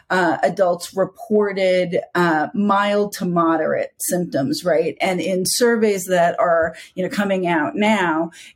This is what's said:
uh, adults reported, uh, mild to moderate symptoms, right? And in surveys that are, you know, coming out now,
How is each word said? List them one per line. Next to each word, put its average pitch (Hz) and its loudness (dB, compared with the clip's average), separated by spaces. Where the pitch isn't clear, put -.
uh, 180 2
adults 180 0
reported, 185 0
uh, 160 2
mild 202 0
to 185 -6
moderate 165 0
symptoms, 160 -2
right? 165 0
And 185 -2
in 185 -2
surveys 214 2
that 180 2
are, 165 2
you 180 -4
know, 170 -4
coming 190 0
out 170 0
now, 180 2